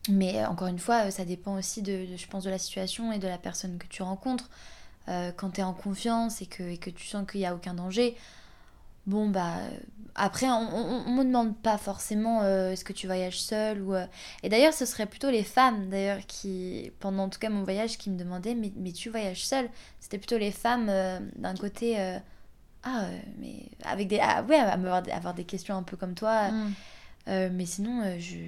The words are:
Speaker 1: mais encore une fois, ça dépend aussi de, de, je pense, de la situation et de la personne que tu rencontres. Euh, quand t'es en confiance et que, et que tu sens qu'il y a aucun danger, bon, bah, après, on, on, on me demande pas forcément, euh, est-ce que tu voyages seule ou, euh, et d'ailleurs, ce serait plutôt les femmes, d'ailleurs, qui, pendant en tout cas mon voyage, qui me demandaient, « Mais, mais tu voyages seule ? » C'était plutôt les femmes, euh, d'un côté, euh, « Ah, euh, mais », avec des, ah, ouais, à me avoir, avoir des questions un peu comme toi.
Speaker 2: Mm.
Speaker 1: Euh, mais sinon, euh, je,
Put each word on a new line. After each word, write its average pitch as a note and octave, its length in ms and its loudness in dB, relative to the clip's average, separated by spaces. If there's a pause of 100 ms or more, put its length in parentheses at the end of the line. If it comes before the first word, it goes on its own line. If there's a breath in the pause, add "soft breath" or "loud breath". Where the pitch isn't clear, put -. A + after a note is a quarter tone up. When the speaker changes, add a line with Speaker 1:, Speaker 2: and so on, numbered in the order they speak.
(100)
Speaker 1:
mais F#3+ 340 4
encore F#3 240 0
une F3+ 100 -2
fois, A3 320 4
ça F#3+ 140 -4
dépend F3+ 320 -4
aussi F#3+ 240 -4
de, F#3+ 320 -2
de, F3+ 40 -10
je F3+ 100 -10
pense, F#3+ 180 -6
de F#3+ 60 -2
la F#3+ 80 0
situation F#3+ 540 -4
et G#3 60 -2
de F#3+ 100 -2
la F3+ 100 -4
personne F3+ 400 -6
que - 80 -12
tu - 160 -8
rencontres. A#3+ 480 -2 (580 loud breath)
Euh, F3+ 260 -2
quand F#3+ 160 -4
t'es G3 120 0
en F#3 100 0
confiance A3+ 720 0
et F#3 40 -12
que, - 160 -10
et F3 160 -4
que F3+ 120 -8
tu - 160 -12
sens G3+ 240 -4
qu'il G3 100 -2
y F#3 60 2
a F3+ 80 0
aucun F3 200 -6
danger, F#3+ 400 2 (920 loud breath)
bon, G#3 220 2
bah, F3 280 2 (580)
après, G3+ 320 2
on, C4 60 6 (220)
on, A3+ 320 -2
on - 80 0
me C4+ 100 6
demande A#3 320 4
pas A3 220 4
forcément, G#3+ 640 0
euh, F#3+ 300 4
est-ce F#3 120 -6
que - 80 -8
tu F#3+ 140 -8
voyages F#3 340 -2
seule G#3+ 420 0
ou, F#3+ 120 0
euh, F#3 120 0 (360 loud breath)
et - 60 -2
d'ailleurs, B3+ 260 10
ce C4 120 0
serait G#3+ 200 -2
plutôt - 240 -2
les A3 120 4
femmes, G#3+ 480 4
d'ailleurs, G3 360 0
qui, F#3 720 -6
pendant G3 240 0
en F#3+ 40 -2
tout - 100 -10
cas A3 120 -2
mon G3+ 140 0
voyage, G#3 340 0
qui - 120 -4
me F#3 80 0
demandaient, « F3+ 380 -4
Mais, G#3+ 200 -2
mais F#3 160 -4
tu A3+ 180 -8
voyages G#3 360 -2
seule ? » C4 220 2 (320 loud breath)
C'était - 180 -6
plutôt A3+ 200 0
les G#3 140 2
femmes, A#3 360 2
euh, F#3+ 300 2 (180)
d'un F#3 180 -4
côté, G#3 460 0
euh, « F#3 180 -2 (640 soft breath)
Ah, B3 220 -2
euh, F3+ 140 -6 (200)
mais », - 300 -12 (160)
avec F#3+ 240 0
des, G#3 120 4
ah, - 220 6
ouais, D4 140 6
à G#3 200 6
me F#3 140 0
avoir, F3+ 120 4 (120)
avoir F3 200 -4
des F3 100 -6
questions F#3+ 320 -6
un F#3 60 -4
peu F3+ 140 -10
comme F3+ 180 -4
toi. G#3+ 360 4
Speaker 2:
Mm. G#3+ 220 0 (560 loud breath)
Speaker 1:
Euh, F#3+ 240 2
mais F3+ 140 -2
sinon, A3 380 -2
euh, F3+ 140 0
je, F3 180 -8 (120)